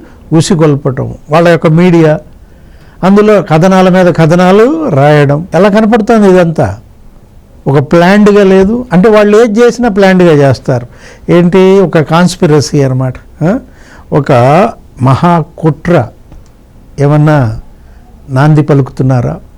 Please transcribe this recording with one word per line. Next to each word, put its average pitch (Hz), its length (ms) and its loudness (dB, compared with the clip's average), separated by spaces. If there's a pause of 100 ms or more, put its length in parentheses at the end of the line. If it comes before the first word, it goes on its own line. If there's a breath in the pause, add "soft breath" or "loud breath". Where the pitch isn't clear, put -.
(340 loud breath)
గుసిగొల్పటం, 139 800 -2 (160)
వాళ్ళ 170 180 0
యొక్క 170 180 0
మీడియా, 165 520 2 (840 soft breath)
అందులో 208 380 2
కథనాల 185 460 0
మీద 180 180 2
కథనాలు 185 800 0
రాయడం, 147 640 0
ఎలా 185 140 2
కనపడుతుంది 220 600 0
ఇదంతా? 160 480 0 (920)
ఒక 135 120 0 (140)
ప్లాన్డ్గా 202 520 2
లేదు. 190 480 0
అంటే, 185 160 2
వాళ్ళు 208 340 2
ఏది 226 180 -2
చేసినా 240 280 0
ప్లాన్డ్గా 190 440 2
చేస్తారు. 135 540 -2 (460 loud breath)
ఏంటి, 185 480 2
ఒక 175 180 -2
కాన్స్పిరసీ 156 840 0
అనమాట. 131 320 -4 (300)
ఆ? 202 140 -2 (540 loud breath)
ఒక 151 200 -2 (720)
మహా 156 420 0 (140)
కుట్ర 160 480 -2 (920)
ఏమన్నా 143 600 0 (720 soft breath)
నాంది 147 320 0
పలుకుతున్నారా? 135 760 -2 (220)